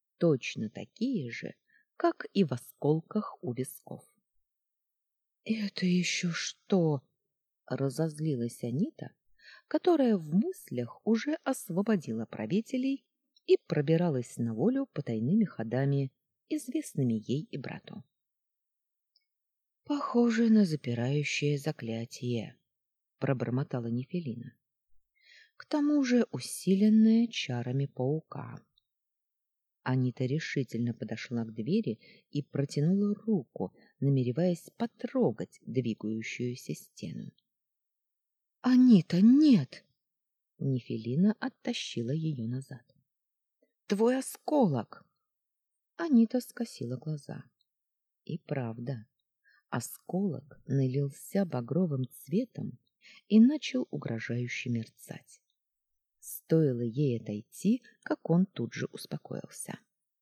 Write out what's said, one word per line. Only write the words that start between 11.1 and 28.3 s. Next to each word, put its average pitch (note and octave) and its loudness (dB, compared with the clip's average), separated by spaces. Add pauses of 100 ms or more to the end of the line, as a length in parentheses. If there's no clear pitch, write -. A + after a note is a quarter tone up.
освободила F3 -2
правителей B3+ -4 (400)
и F#4 6 (100)
пробиралась D3+ 0
на A#2 -2
волю B3 0
потайными C#3 0
ходами, C3+ -2 (380)
известными B3 -2
ей A2+ -4
и - -8
брату. - -12 (1800)
«Похоже A#3+ 2
на G#3+ 8
запирающее C#3+ -2
заклятие», A#2+ -6 (640)
пробормотала B2+ -2
Нефелина. A#2+ -6 (1000)
«К - -20
тому D4 2
же B3 4
усиленное A3 4
чарами B2 -4
паука». C3+ -6 (1200)